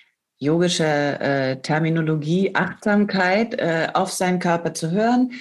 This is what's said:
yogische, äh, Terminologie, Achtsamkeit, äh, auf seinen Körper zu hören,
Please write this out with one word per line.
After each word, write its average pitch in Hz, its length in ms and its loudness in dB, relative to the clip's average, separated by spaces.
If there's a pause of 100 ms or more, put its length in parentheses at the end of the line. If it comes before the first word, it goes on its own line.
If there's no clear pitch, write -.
(380)
yogische, 170 460 2
äh, 139 760 0
Terminologie, 160 920 0
Achtsamkeit, 202 1040 0
äh, 160 360 0
auf 185 180 0
seinen 180 260 0
Körper 170 360 -2
zu 160 160 -4
hören, 240 500 2